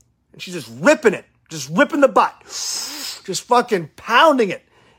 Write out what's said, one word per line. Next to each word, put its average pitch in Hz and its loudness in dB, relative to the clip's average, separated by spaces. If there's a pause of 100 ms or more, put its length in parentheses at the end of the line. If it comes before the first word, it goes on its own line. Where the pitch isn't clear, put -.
(320)
And - -20
she's 180 -14
just 120 -12 (100)
ripping 240 4
it, 117 -10 (240)
just 143 -14
ripping 285 0
the 277 6
butt, 208 2 (120)
just - -10
fucking 240 0
pounding 254 2
it, - -12 (340)